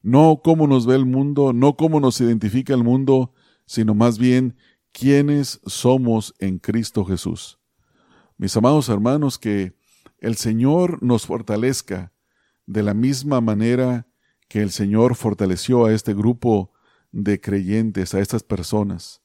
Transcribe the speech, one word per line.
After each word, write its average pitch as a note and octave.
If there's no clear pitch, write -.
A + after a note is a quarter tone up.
No D3
cómo D#3+
nos C3
ve B2+
el C3+
mundo, C#3
no C3+
cómo D#3
nos C3
identifica A#2
el B2+
mundo, C3
sino A2
más A2+
bien B2+
quiénes C#3+
somos A#2+
en F#2
Cristo G#2+
Jesús. -
Mis -
amados C3
hermanos, B2+
que G2+
el A2+
Señor C#3+
nos A#2+
fortalezca G#2+
de G#2
la G2+
misma C3
manera A#2
que G#2+
el G#2
Señor A2
fortaleció G#2+
a A2
este A2
grupo G#2+
de G2+
creyentes, G2+
a G2
estas G2+
personas G2